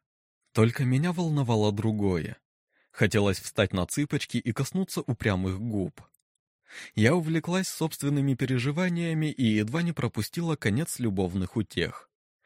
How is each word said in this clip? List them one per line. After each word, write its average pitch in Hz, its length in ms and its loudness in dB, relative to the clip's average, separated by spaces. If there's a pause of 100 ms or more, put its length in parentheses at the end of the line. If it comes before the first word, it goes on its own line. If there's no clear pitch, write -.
(540)
Только 120 320 4
меня 139 280 2
волновало 135 580 2
другое. 101 680 0 (540)
Хотелось 101 480 2
встать - 340 0
на 90 120 0
цыпочки - 520 -4
и 120 140 -2
коснуться 180 500 -4
упрямых 95 580 0
губ. 104 420 -4 (920)
Я 113 200 6
увлеклась 170 520 0
собственными 143 680 -2
переживаниями 156 920 0
и 135 160 -2
едва 110 380 2
не 170 120 -2
пропустила 151 600 -2
конец 120 440 -2
любовных 95 560 -2
утех. - 540 -4 (360)